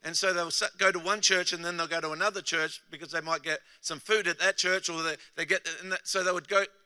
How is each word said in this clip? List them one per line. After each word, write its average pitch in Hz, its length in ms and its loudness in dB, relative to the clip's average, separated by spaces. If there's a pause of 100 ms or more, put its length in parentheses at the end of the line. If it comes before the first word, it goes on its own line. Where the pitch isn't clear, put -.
and 165 120 -4
so 190 180 2
they'll 175 140 0
s-, - 160 -2 (140)
go 196 140 4
to 180 80 -2
one 196 220 0
church 180 320 4
and 170 120 -6
then 175 120 -4
they'll 165 100 -2
go 165 140 -2
to 156 100 -2
another 190 300 0
church 156 400 -2 (100)
because 160 200 -14
they 165 100 -4
might 160 220 -2
get 156 160 -2 (220)
some - 180 -6
food 214 280 2
at 170 120 0
that 185 180 2
church, 185 320 2
or 165 140 -4
they, 160 120 -2 (200)
they 165 100 -4
get, 170 220 0 (140)
and 185 100 -8
that, - 160 -6
so 190 160 0
they 180 80 2
would 175 160 -4
go, 196 160 4 (220)